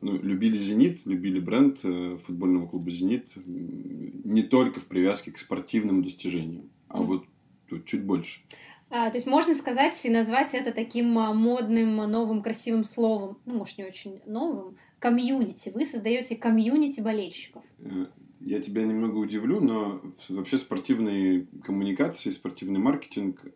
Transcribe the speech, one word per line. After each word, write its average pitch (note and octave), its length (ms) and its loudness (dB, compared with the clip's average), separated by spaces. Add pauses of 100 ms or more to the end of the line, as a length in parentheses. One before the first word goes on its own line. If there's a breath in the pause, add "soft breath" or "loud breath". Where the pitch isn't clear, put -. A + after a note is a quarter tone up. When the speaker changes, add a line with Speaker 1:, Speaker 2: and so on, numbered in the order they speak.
Speaker 1:
ну, G2+ 180 -2
любили G2+ 380 2
«Зенит», G#2 480 2
любили F#2 320 -2
бренд, A#2+ 460 4
э, F2+ 360 -4
футбольного F2+ 460 2
клуба F2 240 -6
«Зенит», F#2+ 460 -2
м, - 880 -12
не G#2+ 180 4
только B2+ 380 4
в - 60 -16
привязке F#2 440 0
к - 80 -16
спортивным G2 640 0
достижениям, F2 680 -6 (200)
а - 100 -6
Speaker 2:
Мгм. - 80 0
Speaker 1:
вот F#2 200 -2 (420)
тут E2+ 160 -10
чуть G2 180 -4
больше. C3 380 -2 (480 loud breath)
Speaker 2:
А, A#3 220 -2
то A#3 60 -4
есть A#3+ 100 -4
можно D#4+ 260 4
сказать C4+ 540 2
и A#3 40 2
назвать A3+ 440 2
это C4+ 160 -2
таким, A#3 480 0
а, A3 160 2
модным, A3+ 600 4
новым, G#3+ 440 0
красивым A3+ 440 0
словом, G#3+ 600 0
ну, B3 100 -6
может, - 240 -6
не G3 60 -10
очень F#3+ 420 -14
новым, A3+ 500 -4 (240 soft breath)
комьюнити. A#3+ 680 2
Вы A#3 140 -2
создаете A#3 520 -2
комьюнити A#3+ 640 2
болельщиков. G#3 640 -4 (160)
Speaker 1:
Э, F#2 260 -6 (320)
я - 220 -4
тебя G#2 240 -2
немного A2 320 0
удивлю, G#2+ 440 0
но G#2+ 400 2 (160)
в-, - 140 -18
вообще F#2+ 260 -2
спортивные G2+ 920 0 (160)
коммуникации, G2 640 -2
спортивный F#2+ 480 -4
маркетинг, G#2+ 640 -2 (120)